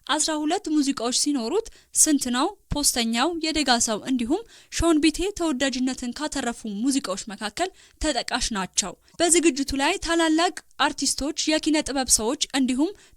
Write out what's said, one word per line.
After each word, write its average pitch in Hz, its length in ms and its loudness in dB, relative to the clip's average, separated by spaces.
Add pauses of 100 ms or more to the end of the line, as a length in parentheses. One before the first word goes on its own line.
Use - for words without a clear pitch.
አስራ 302 280 0
ሁለት 311 340 0
ሙዚቃዎች 269 480 0
ሲኖሩት 285 500 0 (280)
ስንት 302 320 4
ነው፣ 254 200 0 (220)
ፖስተኛው፣ 247 600 0 (120)
የደጋ 311 380 0
ሰው 220 260 0
እንዲሁም 262 380 0 (280)
ሾንቢቴ 320 640 2
ተወዳጅነትን 254 800 -2
ካተረፉ 269 480 -6 (140)
ሙዚቃዎች 240 520 -2
መካከል 226 440 -6 (300)
ተጠቃሽ 254 500 -2
ናቸው። 190 420 -2 (220)
በዝግጅቱ 320 600 2
ላይ 285 240 2
ታላላቅ 330 560 2 (240)
አርቲስቶች፣ 285 640 -2
የኪነ 311 360 2
ጥበብ 262 300 -4
ሰዎች 226 300 2 (120)
እንዲሁም 269 380 2 (260)